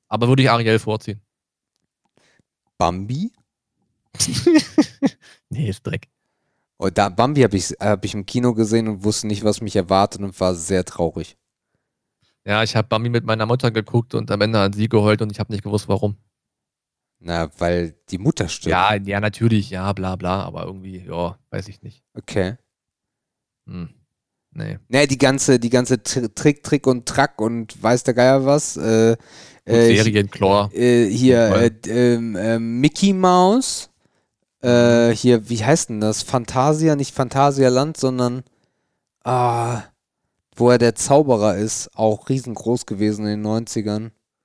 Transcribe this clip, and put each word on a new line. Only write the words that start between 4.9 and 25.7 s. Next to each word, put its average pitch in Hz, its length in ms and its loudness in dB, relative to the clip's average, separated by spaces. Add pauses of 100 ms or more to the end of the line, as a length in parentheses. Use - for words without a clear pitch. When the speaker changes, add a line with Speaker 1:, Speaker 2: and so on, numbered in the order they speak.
Speaker 1:
Nee, 135 160 -4
ist - 160 -8
Dreck. - 240 -8 (680)
Speaker 2:
Oh, 95 120 -2
da, 101 180 2
Bambi 127 340 2
hab 104 120 2
ich, 92 160 -2 (100)
hab 104 240 0
ich 95 100 -8
im 101 100 -8
Kino 123 300 -2
gesehen 110 320 0
und 101 160 -6
wusste 107 240 -2
nicht, 104 160 -4
was 107 180 0
mich 104 140 -8
erwartet 95 480 0
und 95 160 -10
war 92 160 0
sehr 90 300 -2
traurig. - 520 -6 (1080)
Speaker 1:
Ja, 104 180 0
ich 113 140 -2
hab 110 120 0
Bambi 117 220 -2
mit 117 140 0
meiner 110 220 0
Mutter 120 260 0
geguckt 117 420 -2
und 113 160 -4
am 101 120 -2
Ende 110 180 2
hat 98 160 0
sie 110 120 0
geheult 107 340 2
und 107 100 -6
ich 107 80 -12
hab 104 100 -6
nicht 101 140 -6
gewusst, 104 240 -4
warum. 104 280 -2 (1000)
Speaker 2:
Na, 85 400 -6
weil 87 380 -2 (140)
die 92 80 -6
Mutter 107 300 -2
stirbt. - 220 -8
Speaker 1:
Ja, 95 240 2
ja, 101 260 -4
natürlich, 107 500 0
ja, 95 220 -6
bla, 95 220 -6
bla, 92 300 -4
aber 87 220 -12
irgendwie, 95 380 -16
ja, 87 320 -6 (140)
weiß 95 160 -10
ich 101 160 -20
nicht. - 220 -20 (100)
Speaker 2:
Okay. 101 420 -6 (1120)
Speaker 1:
Hm. 87 240 -12 (600)
Nee. 104 340 -10
Speaker 2:
Nee, 143 220 2
die 135 100 -2
ganze, 135 400 4
die 117 120 0